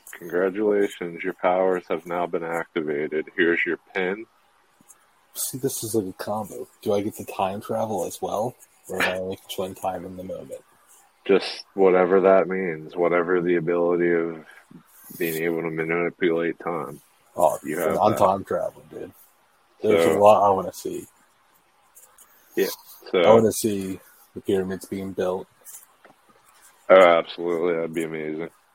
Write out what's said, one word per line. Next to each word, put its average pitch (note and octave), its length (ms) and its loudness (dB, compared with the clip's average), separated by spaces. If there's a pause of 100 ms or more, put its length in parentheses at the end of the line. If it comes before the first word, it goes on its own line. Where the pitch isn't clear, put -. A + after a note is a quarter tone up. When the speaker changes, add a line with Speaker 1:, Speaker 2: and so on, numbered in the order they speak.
(180)
Speaker 1:
"Congratulations, F#2 1040 -2
your F#2 100 -4
powers F#2 560 0
have E2+ 160 -6
now F2 200 -4
been E2+ 180 -6
activated. D2+ 920 -6
Here's E2+ 300 0
your E2 120 -4 (160)
pin." G2 320 -4 (1080)
Speaker 2:
See, - 240 -8
this B2+ 260 -4
is A2 120 -4
like G2+ 120 0
a - 160 -12
combo. G#2 440 -8 (140)
Do G#2+ 120 0
I G2+ 80 0
get G#2 140 -6
to G2 100 -12
time G2+ 360 -4
travel A2 440 -4
as - 160 -12
well? A2 340 -4 (320)
Or F#2 140 -6
am F#2 100 -2
I F#2 80 -4
only F#2+ 200 -8 (160)
one F#2+ 200 -6
time F2+ 300 -6
in F#2 120 -14
the F2+ 60 -12
moment? D2 380 -14 (640)
Speaker 1:
Just - 400 0 (100)
whatever F#2 460 6
that F#2+ 260 6
means. F2 480 -6
Whatever F2 440 2
the F2 160 2
ability F2 560 0
of E2 340 -2 (720)
being D#2+ 260 -4
able E2 180 -2
to E2 80 -4
manipulate E2 880 -2
time. D2 420 -8 (340)
Speaker 2:
Oh, - 280 2
Speaker 1:
You D2 140 -6
have D#2+ 220 0
Speaker 2:
I'm G#2+ 120 2
Speaker 1:
that. - 60 -4
Speaker 2:
time G2 260 2
traveling, - 460 -6
dude. - 240 -14 (680)
There's G2+ 240 4
Speaker 1:
So D#2+ 120 4
Speaker 2:
a - 20 2
lot G2+ 260 8
I G2+ 40 6
wanna F#2 240 0
see. - 320 -10 (1500)
Speaker 1:
Yeah, - 120 0 (440)
so F#2 100 4
Speaker 2:
I F2 120 8
wanna A2+ 180 8
see F#2+ 480 -4 (340)
the - 80 -16
pyramids F#2+ 460 -2
being F#2+ 260 -8
built. F#2 340 -4 (1400)
Speaker 1:
Oh, F#2 60 10
absolutely! E2+ 800 4
That'd E2 180 -6
be E2 100 -2
amazing. D#2 460 -8 (260)